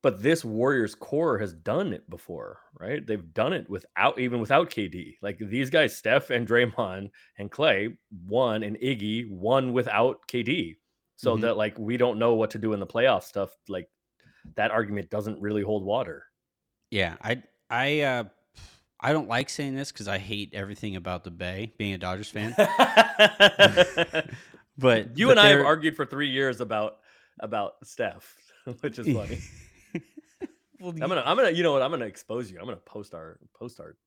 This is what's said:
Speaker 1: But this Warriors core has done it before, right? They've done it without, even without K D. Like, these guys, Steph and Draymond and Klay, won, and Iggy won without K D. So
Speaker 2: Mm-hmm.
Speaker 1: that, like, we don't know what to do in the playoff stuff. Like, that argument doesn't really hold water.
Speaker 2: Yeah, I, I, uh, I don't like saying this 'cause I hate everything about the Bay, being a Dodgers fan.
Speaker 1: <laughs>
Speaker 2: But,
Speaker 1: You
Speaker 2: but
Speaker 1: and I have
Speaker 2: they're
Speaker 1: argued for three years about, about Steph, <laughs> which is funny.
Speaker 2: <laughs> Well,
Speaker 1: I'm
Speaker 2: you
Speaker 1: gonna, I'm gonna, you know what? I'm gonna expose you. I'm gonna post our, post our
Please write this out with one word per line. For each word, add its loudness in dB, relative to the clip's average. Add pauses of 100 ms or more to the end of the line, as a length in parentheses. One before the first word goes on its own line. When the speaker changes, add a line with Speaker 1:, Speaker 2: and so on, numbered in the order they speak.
Speaker 1:
But 0
this 2
Warriors 0
core -2
has -4
done -4
it -12
before, -14 (180)
right? -8
They've -6
done 0
it -6
without, -2
even -2
without 2
K -6
D. -12
Like, -8
these -4
guys, 2
Steph 0
and -2
Draymond 0 (280)
and -10
Klay, 0 (280)
won, 0
and -8
Iggy -4
won 0
without 0
K -4
D. -4 (380)
So -2
Speaker 2:
Mm-hmm. 0
Speaker 1:
that, 0
like, -4
we -4
don't 2
know 4
what 0
to -10
do -2
in -2
the -6
playoff 2
stuff. -6 (180)
Like, -8 (680)
that 0
argument -2
doesn't -6
really -2
hold -2
water. -4 (640)
Speaker 2:
Yeah, -2
I, -4 (260)
I, 0
uh, 0 (760)
I 0
don't 0
like 0
saying -6
this -8
'cause -12
I -2
hate -8
everything -8
about -8
the -12
Bay, -8
being -4
a -8
Dodgers -8
fan. -6
Speaker 1:
<laughs> 4 (420)
Speaker 2:
But, 4
Speaker 1:
You 4
Speaker 2:
but 8
Speaker 1:
and 10
I 12
have 10
Speaker 2:
they're 4
Speaker 1:
argued 2
for -4
three -4
years 0
about, -2 (420)
about -4
Steph, -8 (220)
<laughs> -14
which -8
is -6
funny. -4
Speaker 2:
<laughs> -18 (1300)
Well, -12
Speaker 1:
I'm -10
Speaker 2:
you -2
Speaker 1:
gonna, 0
I'm 2
gonna, 4
you 0
know 4
what? 4
I'm 0
gonna -4
expose -8
you. -20
I'm -12
gonna -10
post -16
our, -16 (160)
post -18
our -20 (100)